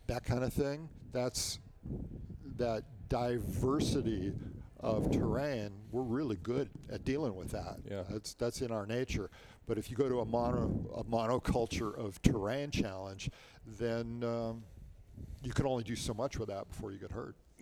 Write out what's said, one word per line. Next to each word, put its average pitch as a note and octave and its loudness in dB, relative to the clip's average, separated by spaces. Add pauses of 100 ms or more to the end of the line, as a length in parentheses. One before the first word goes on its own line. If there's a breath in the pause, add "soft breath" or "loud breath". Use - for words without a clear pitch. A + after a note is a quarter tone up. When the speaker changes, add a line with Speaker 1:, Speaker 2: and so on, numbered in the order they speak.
Speaker 1:
that A#2+ 0
kind B2 2
of B2+ 0
thing. D3 0 (240)
That's - 0 (1000)
that A2+ 0 (240)
diversity A#2 2 (480 loud breath)
of A2 4
terrain. A#2 2 (180)
We're A#2+ 0
really B2 2
good A#2+ 0 (200)
at - -6
dealing C3 2
with F2+ -6
that. F2+ -4 (100)
Speaker 2:
Yeah. G2 -2
Speaker 1:
That's, G#2 -6
that's A#2+ 0
in A#2+ 0
our G#2+ 0
nature. A#2 0 (380 loud breath)
But A2+ 2
if G#2+ -2
you A#2+ -6
go C3+ 4
to B2 4
a A2+ 2
mono-, A#2 2
a A#2 -2
monoculture A#2 2
of G#2 -4
terrain B2+ 4
challenge, F#2+ -2 (380 loud breath)
then, A#2 -2
um, A#2 0 (800)
you B2 -4
can - 4
only B2+ 2
do A2+ -2
so A#2 -2
much B2 -2
with G#2+ -2
that G2+ -6
before - -6
you G2 -6
get F#2 -10
hurt. A#2 -8 (260)